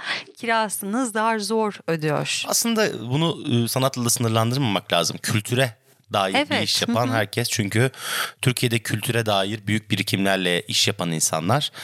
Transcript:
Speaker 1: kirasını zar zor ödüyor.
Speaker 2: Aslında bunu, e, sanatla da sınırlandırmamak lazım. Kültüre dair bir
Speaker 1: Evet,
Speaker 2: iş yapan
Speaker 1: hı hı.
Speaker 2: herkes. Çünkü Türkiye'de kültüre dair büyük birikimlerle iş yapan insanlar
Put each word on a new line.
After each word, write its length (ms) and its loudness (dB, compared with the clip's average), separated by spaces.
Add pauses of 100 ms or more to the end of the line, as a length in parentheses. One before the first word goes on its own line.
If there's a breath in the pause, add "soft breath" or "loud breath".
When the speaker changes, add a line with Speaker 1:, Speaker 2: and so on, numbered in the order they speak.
(380 loud breath)
Speaker 1:
kirasını 720 -2
zar 320 0
zor 480 -2
ödüyor. 600 -2
Speaker 2:
Aslında 600 0
bunu, 540 0
e, 40 0
sanatla 380 0
da 40 2
sınırlandırmamak 840 2
lazım. 240 2
Kültüre 640 -2 (300 soft breath)
dair 200 2
bir 60 2
Speaker 1:
Evet, 240 -2
Speaker 2:
iş 180 0
yapan 260 0
Speaker 1:
hı 40 -2
hı. 40 -2
Speaker 2:
herkes. 340 -2
Çünkü 420 0 (500 loud breath)
Türkiye'de 380 0
kültüre 460 -2
dair 420 0
büyük 240 0
birikimlerle 720 2
iş 260 0
yapan 240 -2
insanlar 600 0 (120)